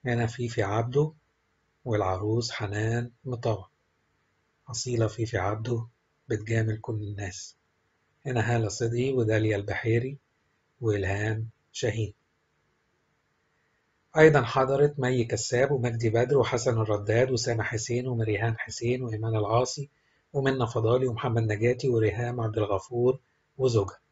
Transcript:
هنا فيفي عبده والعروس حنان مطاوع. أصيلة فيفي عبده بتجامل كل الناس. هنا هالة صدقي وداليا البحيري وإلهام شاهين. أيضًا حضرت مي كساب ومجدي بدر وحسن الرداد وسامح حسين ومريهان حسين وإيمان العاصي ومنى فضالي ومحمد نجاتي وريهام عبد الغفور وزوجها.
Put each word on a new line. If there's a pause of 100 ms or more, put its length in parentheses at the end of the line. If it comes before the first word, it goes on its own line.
هنا
فيفي
عبده (720)
والعروس
حنان (140)
مطاوع. (1000)
أصيلة
فيفي
عبده (400)
بتجامل
كل
الناس. (680)
هنا
هالة
صدقي
وداليا
البحيري (640)
وإلهام (220)
شاهين. (2000)
أيضًا
حضرت
مي
كساب
ومجدي
بدر
وحسن
الرداد
وسامح
حسين
ومريهان
حسين
وإيمان
العاصي (440)
ومنى
فضالي
ومحمد
نجاتي
وريهام
عبد
الغفور (380)
وزوجها. (120)